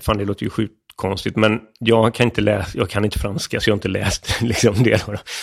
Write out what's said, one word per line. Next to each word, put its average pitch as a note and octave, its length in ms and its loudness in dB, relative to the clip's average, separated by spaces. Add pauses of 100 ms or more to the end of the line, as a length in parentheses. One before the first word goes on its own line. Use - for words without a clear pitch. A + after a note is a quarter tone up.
Fan, G#2+ 180 -2
det G2+ 60 -2
låter G2+ 200 -4
ju - 60 -4
sjukt G#2+ 240 -4 (220)
konstigt, G2 400 -4
men A2 240 4 (180)
jag A2+ 360 4
kan B2 120 2
inte A2+ 140 0
läsa, G#2 380 0
jag G#2 120 -2
kan G2+ 140 -2
inte G2+ 140 -2
franska, G#2 420 -4
så A2 100 2
jag G#2 40 4
har - 20 -2
inte G2 120 -4
läst G2 480 -4
<laughs> - 60 -4
liksom A2+ 400 2
det A2 240 4
då. G#2 100 -8 (260)